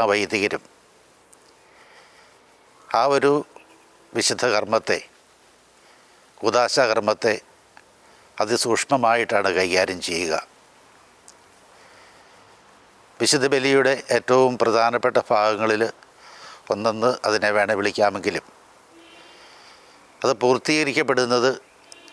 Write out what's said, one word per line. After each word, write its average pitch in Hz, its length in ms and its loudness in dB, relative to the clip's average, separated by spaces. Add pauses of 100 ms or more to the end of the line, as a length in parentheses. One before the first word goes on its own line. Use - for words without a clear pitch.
(100)
വൈദികരും 101 520 -2 (2500)
ആ - 20 2 (140)
ഒരു 143 160 2 (840)
വിശുദ്ധ 113 360 -2
കർമ്മത്തെ, 104 440 -2 (1400)
കൂദാശ 113 360 0 (140)
കർമ്മത്തെ 107 440 0 (1080)
അതിസൂക്ഷ്മമായിട്ടാണ് 113 1160 0
കൈകാര്യം 92 500 0
ചെയ്യുക. 85 260 -4 (2750)
വിശുദ്ധ 131 340 0
ബലിയുടെ 135 420 2 (220)
ഏറ്റവും 127 440 4
പ്രധാനപ്പെട്ട 117 540 2 (160)
ഭാഗങ്ങളിൽ 107 520 2 (880)
ഒന്നെന്ന് 110 340 -2 (180)
അതിനെ 107 280 0
വേണേൽ 104 240 0
വിളിക്കാമെങ്കിലും, 101 680 -2 (1800)
അത് 123 100 2 (100)
പൂർത്തീകരിക്കപ്പെടുന്നത് 127 1080 0 (640)